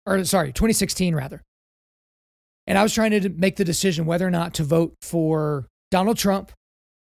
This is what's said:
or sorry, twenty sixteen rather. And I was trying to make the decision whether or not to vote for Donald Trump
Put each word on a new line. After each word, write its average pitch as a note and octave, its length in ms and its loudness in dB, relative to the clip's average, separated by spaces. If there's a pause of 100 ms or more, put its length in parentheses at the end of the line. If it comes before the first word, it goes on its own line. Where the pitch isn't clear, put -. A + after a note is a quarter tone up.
or F#3+ 180 0
sorry, D#3 300 0
twenty A3 200 2
sixteen F3+ 400 0
rather. C#3 280 -6 (1200)
And F#3+ 120 2
I G3 40 4
was G#3+ 120 2
trying A3 180 2
to G3+ 160 2
make F3+ 300 -2
the G3+ 80 0
decision E3+ 400 -2
whether E3+ 200 0
or F3+ 60 0
not E3+ 220 -2
to E3 100 -4
vote E3 380 2
for D#3 640 -2 (240)
Donald F#3+ 260 2
Trump G3 360 -2 (640)